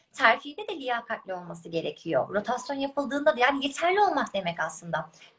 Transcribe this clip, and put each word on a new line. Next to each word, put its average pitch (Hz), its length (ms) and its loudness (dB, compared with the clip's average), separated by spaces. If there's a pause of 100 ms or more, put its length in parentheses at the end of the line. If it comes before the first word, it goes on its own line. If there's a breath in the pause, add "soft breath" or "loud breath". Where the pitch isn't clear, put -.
(140)
Terfide 277 540 4
de 339 120 -6
liyakatli 233 540 -6
olması 175 360 -12
gerekiyor. 151 640 -2
Rotasyon 240 440 -2
yapıldığında 277 600 0
da - 20 -8
yani 269 260 4
yeterli 349 360 2
olmak 294 320 2
demek 175 260 -4
aslında. 170 500 -4 (280 loud breath)